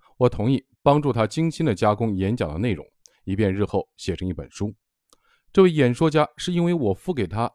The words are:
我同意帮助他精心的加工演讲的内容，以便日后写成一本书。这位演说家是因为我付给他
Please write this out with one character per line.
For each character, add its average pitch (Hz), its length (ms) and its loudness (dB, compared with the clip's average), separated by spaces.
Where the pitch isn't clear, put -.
我 123 120 2
同 120 240 -2
意 - 120 -2
帮 143 200 4
助 143 100 0
他 113 140 2
精 160 240 -2
心 165 160 -4
的 117 80 2
加 107 180 2
工 107 220 -2
演 95 220 0
讲 85 160 -4
的 78 60 -6
内 110 140 -2
容， 73 140 -6
以 95 100 -6
便 98 180 0
日 101 120 -2
后 95 320 -4
写 - 180 -6
成 92 140 -6
一 92 40 -2
本 - 160 -10
书。 107 240 -8
这 190 120 6
位 185 60 6
演 139 220 4
说 160 160 0
家 151 280 2
是 - 160 -6
因 175 100 0
为 170 100 2
我 123 220 0
付 - 180 -6
给 113 140 -4
他 104 280 -4